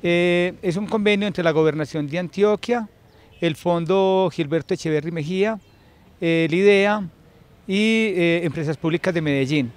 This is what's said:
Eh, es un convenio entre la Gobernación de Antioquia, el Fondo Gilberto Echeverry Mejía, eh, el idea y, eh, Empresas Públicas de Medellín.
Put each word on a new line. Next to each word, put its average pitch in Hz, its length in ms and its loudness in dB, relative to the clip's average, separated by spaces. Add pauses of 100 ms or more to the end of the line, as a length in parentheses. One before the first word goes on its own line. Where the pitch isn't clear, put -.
Eh, 175 580 2
es 175 160 -2
un 208 100 -4
convenio 208 400 0
entre 185 160 -4
la 165 80 4
Gobernación 151 560 0
de 147 120 -6
Antioquia, 208 680 -2 (540)
el 165 160 -2
Fondo 190 760 0
Gilberto 160 440 -4
Echeverry 156 360 -4
Mejía, 185 480 -2 (640)
eh, 165 260 2
el 151 80 0
idea 202 480 4 (640)
y, 214 480 2
eh, 170 300 2
Empresas 151 320 -2
Públicas 170 380 -2
de 165 80 -2
Medellín. 139 540 0